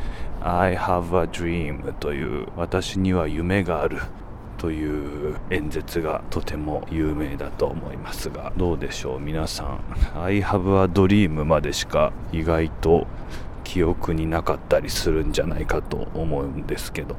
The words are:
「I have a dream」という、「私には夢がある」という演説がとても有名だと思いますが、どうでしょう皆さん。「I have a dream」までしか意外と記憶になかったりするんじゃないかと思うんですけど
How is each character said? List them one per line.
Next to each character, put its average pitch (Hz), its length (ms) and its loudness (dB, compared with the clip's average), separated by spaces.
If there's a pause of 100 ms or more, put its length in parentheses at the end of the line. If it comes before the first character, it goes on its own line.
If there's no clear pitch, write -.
(400)
「I 90 360 2
have 87 440 2
a 82 60 2
dream」 85 720 -2
と 73 140 -2
い 67 320 -2
う、 - 20 -8 (100)
「私 92 440 -2
に 95 120 4
は 87 140 2
夢 87 380 2
が 80 180 0
あ - 60 2
る」 - 100 -6 (600)
と 85 120 -2
い 76 640 -4
う 71 40 -10 (120)
演 76 240 -2
説 82 300 -4
が 76 260 -2
と 78 140 0
て - 120 -4
も 76 360 -4
有 78 240 0
名 69 240 -4
だ 71 100 -6
と - 160 -2
思 71 300 -4
い - 20 -10
ま - 160 -10
す - 160 -6
が、 - 300 -8
ど 87 160 2
う 76 40 -2
で 73 140 -4
し - 140 -6
ょ 65 100 -4
う - 20 -6
皆 76 280 -2
さ - 180 -6
ん。 69 160 -4 (420)
「I 98 200 4
have 95 400 4
a 95 40 6
dream」 92 600 6
ま 76 160 6
で 71 100 0
し - 140 -4
か - 260 4 (180)
意 80 140 0
外 80 240 4
と - 380 4 (580)
記 - 180 0
憶 87 300 2
に 80 140 0
な 80 160 2
か 73 140 2
っ - 20 -4
た - 220 4
り 73 100 -2
す - 200 0
る 80 160 2
ん 73 60 2
じ - 80 0
ゃ - 60 0
な 78 120 0
い 78 60 -2
か 80 160 0
と - 320 -4
思 76 300 0
う - 20 -4
ん 71 220 -4
で 73 100 -2
す - 160 -6
け 78 120 -6
ど 71 140 -8